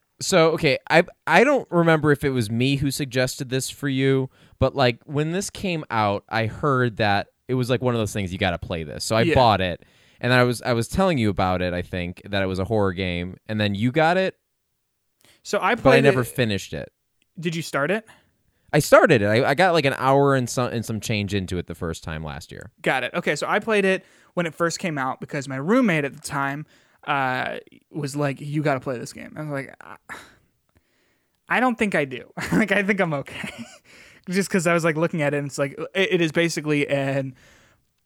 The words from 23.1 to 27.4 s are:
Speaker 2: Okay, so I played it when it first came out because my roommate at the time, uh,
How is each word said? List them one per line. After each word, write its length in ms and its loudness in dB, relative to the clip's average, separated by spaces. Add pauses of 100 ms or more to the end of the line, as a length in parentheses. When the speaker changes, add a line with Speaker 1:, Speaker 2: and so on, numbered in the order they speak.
Speaker 2:
Okay, 220 -2
so 120 -4
I 120 0
played 260 0
it 180 0 (300)
when 140 -2
it 80 -10
first 240 -2
came 180 -4
out 240 -4
because 260 -8
my 100 -8
roommate 460 2
at 120 -6
the 60 -18
time, 440 -6 (400)
uh, 540 -2 (300)